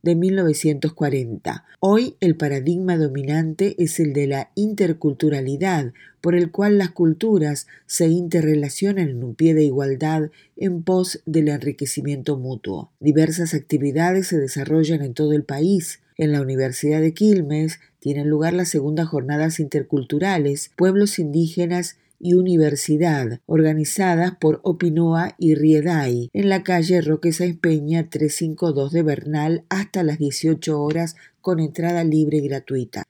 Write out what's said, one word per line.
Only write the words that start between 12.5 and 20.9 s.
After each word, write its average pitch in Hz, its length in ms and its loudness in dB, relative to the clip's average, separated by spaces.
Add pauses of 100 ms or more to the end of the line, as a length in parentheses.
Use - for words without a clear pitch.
Diversas 160 560 2
actividades 156 720 0
se 175 100 -2
desarrollan 147 640 0
en 127 140 -6
todo 151 180 0
el 147 100 0
país. 160 580 -2 (140)
En 156 160 0
la 147 100 0
Universidad 135 600 0
de 160 120 2
Quilmes 160 680 0 (200)
tienen 143 280 -2
lugar 156 260 2
las 180 160 -2
segundas 156 380 -2
jornadas 147 520 -2
interculturales, 147 1160 -2
pueblos 196 440 2